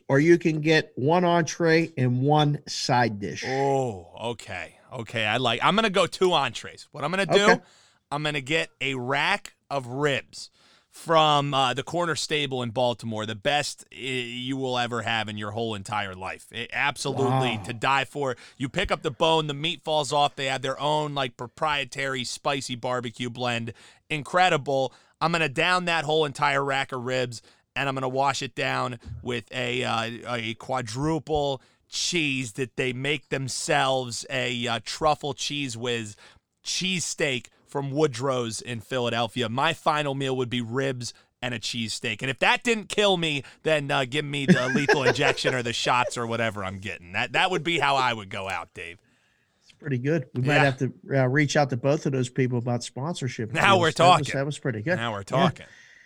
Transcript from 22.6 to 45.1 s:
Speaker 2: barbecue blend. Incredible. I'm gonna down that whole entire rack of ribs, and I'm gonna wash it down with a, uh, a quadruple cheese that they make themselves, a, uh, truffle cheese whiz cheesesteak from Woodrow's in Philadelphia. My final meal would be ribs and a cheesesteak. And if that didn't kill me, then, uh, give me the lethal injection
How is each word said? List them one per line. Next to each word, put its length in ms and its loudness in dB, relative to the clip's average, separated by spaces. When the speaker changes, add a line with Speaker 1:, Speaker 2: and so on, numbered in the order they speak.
Speaker 2:
barbecue 540 -4
blend. 420 -4
Incredible. 880 2
I'm 120 2
gonna 160 0
down 380 0
that 180 0
whole 200 2
entire 400 0
rack 280 -2
of 120 -6
ribs, 380 -2
and 140 0
I'm 80 -2
gonna 120 -2
wash 340 0
it 120 -8
down 460 -2
with 300 -6
a, 300 -2
uh, 280 -2
a 180 -4
quadruple 1080 -2
cheese 640 -2
that 240 -6
they 160 -2
make 380 -4
themselves, 1000 0
a, 380 -2
uh, 160 -2
truffle 500 0
cheese 420 -6
whiz 380 -4
cheesesteak 840 -2
from 240 -6
Woodrow's 720 0
in 200 -8
Philadelphia. 680 0
My 240 2
final 420 0
meal 220 -2
would 140 -2
be 100 0
ribs 520 -4
and 100 -4
a 60 -6
cheesesteak. 640 -4
And 80 -4
if 80 -6
that 240 4
didn't 260 0
kill 280 4
me, 260 -2
then, 260 0
uh, 180 2
give 160 -2
me 220 -4
the 220 6
lethal 340 2
injection 520 2